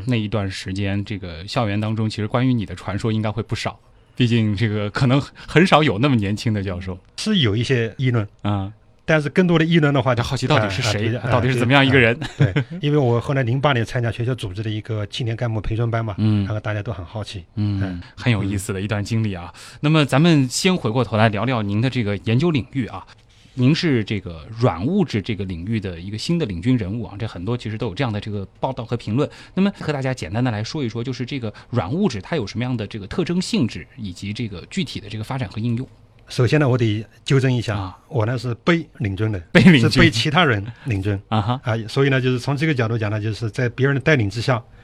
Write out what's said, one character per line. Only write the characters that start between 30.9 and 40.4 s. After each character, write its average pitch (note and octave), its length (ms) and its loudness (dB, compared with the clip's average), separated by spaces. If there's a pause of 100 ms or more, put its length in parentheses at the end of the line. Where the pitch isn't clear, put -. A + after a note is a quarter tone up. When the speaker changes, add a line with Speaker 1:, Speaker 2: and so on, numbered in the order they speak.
Speaker 1:
就 C3 100 -6
是 A#2+ 140 -6
这 C#3 140 -6
个 G#2+ 120 -6 (180)
软 A#2 220 -2
物 F#3+ 160 2
质 G2 140 -8
它 - 140 -4
有 G#2+ 100 -2
什 - 100 -10
么 A#2 80 -2
样 B2+ 100 -2
的 A2+ 120 -4
这 G#2+ 140 -10
个 F#2+ 80 -12
特 - 160 -2
征 F3 180 -2
性 F3 240 0
质， - 180 -8 (120)
以 G2+ 160 -8
及 G2+ 200 -8
这 A2+ 140 -6
个 F#2+ 240 -12
具 F#3 140 -4
体 - 160 -10
的 G#2 80 -16
这 G#2+ 100 -10
个 G#2+ 60 -8
发 B2+ 120 -6
展 C3 140 -4
和 - 80 -12
应 A#2 180 -2
用。 B2+ 100 -6 (420)
Speaker 2:
首 B2 180 2
先 D3+ 120 4
呢， D3 80 4
我 B2 120 4
得 A2 260 0 (220)
纠 C3+ 120 4
正 C3 140 2
一 B2 80 0
下， G#2 160 -2
Speaker 1:
啊。 F#2+ 220 -8 (100)
Speaker 2:
我 A2+ 160 0
呢 B2 140 -2
是 A#2+ 160 -6 (100)
被 E3+ 240 2 (120)
领 G2+ 140 -2
军 A2 160 -2
的， G2 80 -4 (140)
Speaker 1:
被 F3+ 80 10
领 C3 220 10
军。 A2+ 80 6
Speaker 2:
是 D3+ 100 4
被 E3 100 8
其 A2+ 200 0
他 E3 160 4